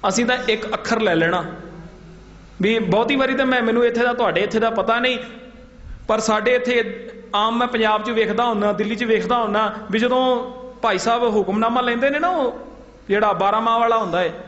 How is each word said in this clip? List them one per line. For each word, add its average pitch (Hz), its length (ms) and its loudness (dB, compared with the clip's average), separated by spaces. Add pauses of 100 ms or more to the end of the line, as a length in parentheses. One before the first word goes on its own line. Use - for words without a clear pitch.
ਅਸੀਂ 214 180 2
ਤਾਂ 247 120 2 (100)
ਇੱਕ 220 260 -2
ਅੱਖਰ 220 280 -2
ਲੈ 196 140 2
ਲੈਣਾ। 170 300 2 (1160)
ਵੀ 226 180 2
ਬਹੁਤੀ 214 360 2
ਵਾਰੀ 269 200 0
ਤਾਂ 269 100 2
ਮੈਂ, 254 160 2
ਮੈਨੂੰ 233 240 2
ਇੱਥੇ 233 160 0
ਦਾ, 247 120 2
ਤੁਹਾਡੇ 196 280 0
ਇੱਥੇ 208 180 0
ਦਾ 226 100 2
ਪਤਾ 226 300 0
ਨਹੀਂ, 254 180 0 (920)
ਪਰ - 120 2
ਸਾਡੇ 220 360 2
ਇੱਥੇ 247 540 -2 (260)
ਆਮ, 220 220 0
ਮੈਂ 240 100 0
ਪੰਜਾਬ 220 360 0
'ਚ 220 60 -4
ਵੇਖਦਾ 220 360 0
ਹੁੰਨਾ, 208 260 0
ਦਿੱਲੀ 208 240 -2
'ਚ 220 80 -4
ਵੇਖਦਾ 220 340 2
ਹੁੰਨਾ, 214 360 0 (180)
ਵੀ 214 80 0
ਜਦੋਂ 254 540 2 (280)
ਭਾਈ 226 160 2
ਸਾਹਿਬ 233 260 0
ਹੁਕਮਨਾਮਾ 220 580 0
ਲੈਂਦੇ 247 280 0
ਨੇ 294 100 0
ਨਾ, 330 80 0
ਉਹ 302 320 -2 (480)
ਜਿਹੜਾ 208 260 2
ਬਾਰਾਂ 202 280 2
ਮਾਹ 226 180 2
ਵਾਲਾ 233 180 4
ਹੁੰਦਾ 180 220 0
ਹੈ 175 140 0 (140)